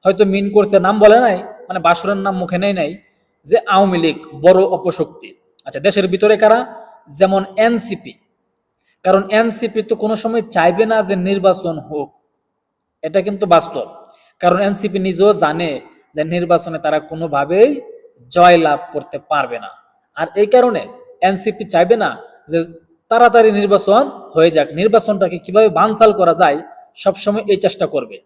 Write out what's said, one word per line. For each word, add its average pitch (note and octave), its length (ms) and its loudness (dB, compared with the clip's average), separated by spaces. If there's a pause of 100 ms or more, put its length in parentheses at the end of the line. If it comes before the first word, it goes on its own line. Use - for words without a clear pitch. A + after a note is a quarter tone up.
হয়তো G3 200 2
মিন G3+ 240 -2
করছে, G3+ 300 2
নাম G3+ 200 0
বলে A3 200 8
নাই, G3 240 0 (240)
মানে F#3 120 -8
বাসুরের F3 380 0
নাম G3 200 -4
মুখে F3 200 -6
নেয় G3+ 160 -2
নাই, E3+ 240 -6 (460)
যে D#3 140 0 (100)
আওয়ামী F#3+ 300 2
লীগ D#3+ 200 0 (180)
বড় F#3 280 4
অপশক্তি। F3+ 720 -6 (300)
আচ্ছা, - 140 -12
দেশের F#3+ 280 0
ভিতরে G#3 300 2
কারা? A3 220 4 (580)
যেমন F#3+ 280 2 (120)
এনসিপি, A3 560 -2 (920)
কারণ F#3+ 280 0
এনসিপি A3 520 -2
তো A3 120 -4
কোনো G#3+ 200 -4
সময় A3+ 260 -4
চাইবে F#3 440 0
না A3 160 0
যে F#3+ 140 -4
নির্বাচন F#3 640 -2
হোক, C#3+ 300 -10 (920)
এটা D#3+ 200 -2
কিন্তু G3+ 240 -6
বাস্তব। D#3+ 420 0 (520)
কারণ F3+ 200 2
এনসিপি G3 400 -4
নিজেও F#3+ 340 2
জানে D#3 480 -4 (320)
যে D3+ 100 -6
নির্বাচনে E3 560 -2
তারা D3+ 200 -2
কোনোভাবেই D#3+ 840 -2 (480)
জয় F3 280 4
লাভ D3+ 220 0 (140)
করতে C#3+ 260 -12 (100)
পারবে B2+ 300 -4
না। G2+ 100 -16 (460)
আর E3 200 -6
এই G#3 100 2
কারণে A3+ 420 2 (340)
এনসিপি F#3+ 420 -2
চাইবে F3+ 320 2
না D#3+ 220 -4 (300)
যে E3 160 -4 (460)
তাড়াতাড়ি A3+ 420 4
নির্বাচন G3+ 580 0 (240)
হয়ে D#3+ 180 2
যাক, - 220 -2
নির্বাচনটাকে G3 640 0
কিভাবে G#3 320 2
বানচাল G#3+ 440 2
করা E3+ 200 2
যায় D#3+ 280 0 (340)
সবসময় G#3 520 -4
এই G3 80 2
চেষ্টা F#3+ 320 -2
করবে। A2+ 380 -8